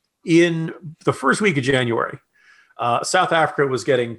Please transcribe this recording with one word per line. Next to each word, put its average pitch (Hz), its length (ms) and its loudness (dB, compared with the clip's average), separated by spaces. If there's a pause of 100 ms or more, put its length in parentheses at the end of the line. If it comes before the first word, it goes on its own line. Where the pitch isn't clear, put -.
(260)
In 165 480 2 (300)
the 139 80 2
first - 280 0
week 196 160 2
of 139 60 0
January, 127 560 0 (600)
uh, 120 260 -2
South 180 280 0
Africa 151 340 2
was 131 180 -2
getting 120 340 0